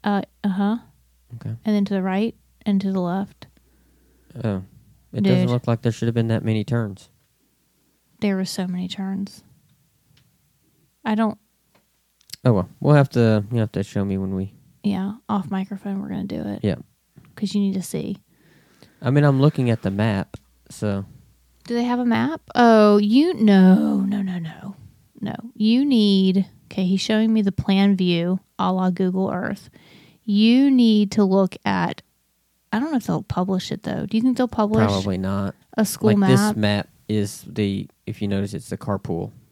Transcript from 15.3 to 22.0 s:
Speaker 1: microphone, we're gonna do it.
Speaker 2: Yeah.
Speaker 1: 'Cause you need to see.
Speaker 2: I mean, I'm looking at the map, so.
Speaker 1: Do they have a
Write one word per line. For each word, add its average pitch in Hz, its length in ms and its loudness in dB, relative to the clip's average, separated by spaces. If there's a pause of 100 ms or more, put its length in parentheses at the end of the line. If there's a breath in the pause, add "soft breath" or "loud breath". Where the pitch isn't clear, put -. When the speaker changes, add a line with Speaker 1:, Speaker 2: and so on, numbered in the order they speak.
Speaker 1:
microphone, 196 500 -8
we're 202 80 -10
gonna 196 160 -8
do - 160 -8
it. - 220 -8
Speaker 2:
Yeah. 95 120 0 (600)
Speaker 1:
'Cause 202 180 -6
you 208 60 0
need 196 140 0
to 190 80 -4
see. - 360 -8 (840 soft breath)
Speaker 2:
I 120 80 -2
mean, 143 160 4
I'm 135 160 4
looking 135 280 2
at 113 120 0
the 98 100 -2
map, 101 460 -2 (320)
so. 101 360 -6 (600)
Speaker 1:
Do 233 80 -8
they 240 100 -2
have 240 160 -2
a 247 60 -4